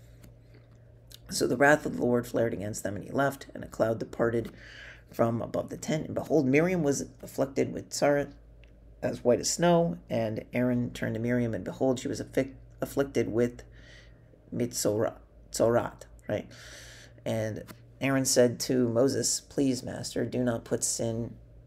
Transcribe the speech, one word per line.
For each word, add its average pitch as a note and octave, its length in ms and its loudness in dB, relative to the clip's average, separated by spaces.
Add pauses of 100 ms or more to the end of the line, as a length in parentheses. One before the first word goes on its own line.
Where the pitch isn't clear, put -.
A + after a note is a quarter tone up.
(1300)
So D#3+ 180 0
the B2+ 100 0
wrath D3 300 6
of A#2+ 100 -4
the C#3 80 0
Lord A#2+ 220 2
flared A#2 260 0
against G#2+ 300 -8
them, G2+ 120 -6
and G2 80 -8
he - 80 -14
left, C#3 440 0
and - 80 -10
a - 40 -14
cloud A2+ 300 0
departed A#2 540 -2 (600)
from A#2 300 0
above - 280 -4
the - 80 -10
tent. - 280 -4
And - 80 -8
behold, C#3+ 320 2
Miriam D#3+ 380 4
was C#3 220 0 (180)
afflicted - 500 -2
with - 160 -10
tzara'at C#3+ 420 2 (720)
as B2 220 -4
white A#2+ 160 6
as - 100 -2
snow, E3+ 480 4 (140)
and A2 420 -2
Aaron B2 380 2
turned A2+ 240 -4
to A2 40 -2
Miriam, A#2+ 360 0
and F#2+ 80 -6
behold, B2 360 0
she - 80 -8
was G#2+ 140 -4
affic-, - 320 -2 (260)
afflicted B2 520 0
with A#2+ 320 0 (920)
mitzora-, A2+ 600 0 (360)
tzorat, A#2 520 2 (260)
right? G#2 180 -2 (800)
And A2 380 -4 (360)
Aaron C3+ 260 2
said B2 360 4
to B2+ 260 2
Moses, A#2 540 2
"Please, C3 400 0
master, - 420 -6
do A#2+ 200 -2
not A#2 200 -2
put - 200 -2
sin A#2 500 -2 (340)